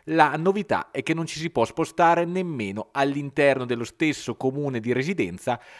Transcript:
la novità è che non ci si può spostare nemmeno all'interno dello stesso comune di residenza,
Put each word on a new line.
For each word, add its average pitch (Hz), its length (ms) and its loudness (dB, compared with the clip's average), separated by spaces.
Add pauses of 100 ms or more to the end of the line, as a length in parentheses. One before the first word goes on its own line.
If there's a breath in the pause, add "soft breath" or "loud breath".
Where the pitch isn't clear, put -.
la 156 300 4
novità 170 540 0
è - 140 -6
che 160 100 0
non 165 120 -4
ci - 120 -10
si 165 100 -4
può 120 160 2
spostare 170 600 2
nemmeno 156 640 -4
all'interno 139 760 2
dello 120 200 -2
stesso 139 500 -2
comune 131 460 -2
di 117 120 0
residenza, 123 680 -2 (200 loud breath)